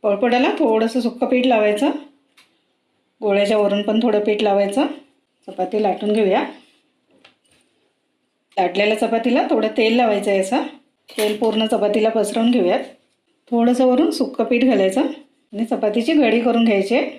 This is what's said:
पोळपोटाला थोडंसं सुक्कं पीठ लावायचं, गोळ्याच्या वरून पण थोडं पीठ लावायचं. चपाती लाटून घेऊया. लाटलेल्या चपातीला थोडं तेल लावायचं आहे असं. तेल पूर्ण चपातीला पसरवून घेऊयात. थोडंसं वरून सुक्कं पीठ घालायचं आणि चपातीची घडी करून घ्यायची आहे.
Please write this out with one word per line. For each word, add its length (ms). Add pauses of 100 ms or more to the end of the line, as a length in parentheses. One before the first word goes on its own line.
पोळपोटाला 560
थोडंसं 420
सुक्कं 260
पीठ 200
लावायचं, 440 (1300)
गोळ्याच्या 380
वरून 240
पण 200
थोडं 180
पीठ 220
लावायचं. 440 (640)
चपाती 340
लाटून 300
घेऊया. 300 (2250)
लाटलेल्या 420
चपातीला 520
थोडं 260
तेल 200
लावायचं 340
आहे 100
असं. 220 (460)
तेल 280
पूर्ण 300
चपातीला 420
पसरवून 420
घेऊयात. 340 (680)
थोडंसं 360
वरून 240
सुक्कं 340
पीठ 200
घालायचं 360
आणि 640
चपातीची 480
घडी 280
करून 240
घ्यायची 300
आहे. 100 (140)